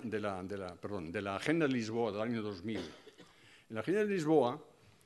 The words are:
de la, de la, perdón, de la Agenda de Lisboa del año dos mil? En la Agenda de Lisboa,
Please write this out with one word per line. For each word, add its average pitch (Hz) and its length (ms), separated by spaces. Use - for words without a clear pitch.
de 107 160
la, 98 240
de 98 140
la, 90 180
perdón, 92 360
de 101 120
la 98 140
Agenda 156 280
de 131 80
Lisboa 113 380
del 104 100
año 117 220
dos 98 200
mil? 107 140
En - 960
la 110 60
Agenda 185 220
de 208 120
Lisboa, 151 500